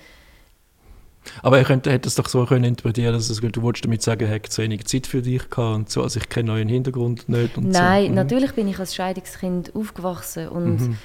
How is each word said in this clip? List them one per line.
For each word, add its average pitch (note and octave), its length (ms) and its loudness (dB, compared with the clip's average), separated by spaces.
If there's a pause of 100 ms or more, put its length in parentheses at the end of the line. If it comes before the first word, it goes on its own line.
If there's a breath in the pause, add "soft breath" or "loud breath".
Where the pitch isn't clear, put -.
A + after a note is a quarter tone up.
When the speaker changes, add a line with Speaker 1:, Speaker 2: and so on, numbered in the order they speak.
(1400 loud breath)
Speaker 1:
Aber B2 140 8
er B2+ 80 8
könnte, C#3 260 4
hätte B2+ 160 2
es - 80 -2
doch - 140 0
so B2 160 2
können B2 180 4
interpretieren, A#2 500 0
dass A#2 160 -2
es, G#2+ 120 -4
du A2+ 200 -2
wolltest A#2 220 0
damit A2+ 180 0
sagen, A2+ 280 0
er G#2+ 60 0
hat G#2+ 120 -6
zu - 140 -4
wenig A2 240 -2
Zeit B2+ 220 -2
für C3 140 -2
dich B2+ 280 -2
gehabt A2+ 260 0
und G#2+ 140 -2
so. - 120 -2
Also A2+ 200 -2
ich - 80 -6
kenne A2+ 240 0
euren A2 160 0
Hintergrund B2 580 -2
nicht A#2+ 300 0
und C3 100 0
Speaker 2:
Nein, F#3 380 6
Speaker 1:
so. - 60 0
Mhm. - 40 2
Speaker 2:
natürlich B3 380 2
bin G#3 160 0
ich F#3 100 -4
als F#3 160 -8
Scheidungskind F#3 800 -6
aufgewachsen F3+ 720 -6
und E3+ 320 0
Speaker 1:
Mhm. A#2+ 260 0